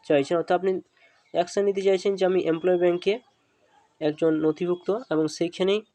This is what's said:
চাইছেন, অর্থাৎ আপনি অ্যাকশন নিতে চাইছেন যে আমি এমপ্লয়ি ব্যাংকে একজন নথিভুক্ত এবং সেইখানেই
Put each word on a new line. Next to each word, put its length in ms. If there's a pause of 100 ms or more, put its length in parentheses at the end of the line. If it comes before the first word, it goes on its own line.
চাইছেন, 320
অর্থাৎ 200
আপনি 100 (640)
অ্যাকশন 340
নিতে 200
চাইছেন 300
যে 120
আমি 100 (120)
এমপ্লয়ি 320
ব্যাংকে 300 (960)
একজন 240 (120)
নথিভুক্ত 440 (240)
এবং 120 (120)
সেইখানেই 440 (140)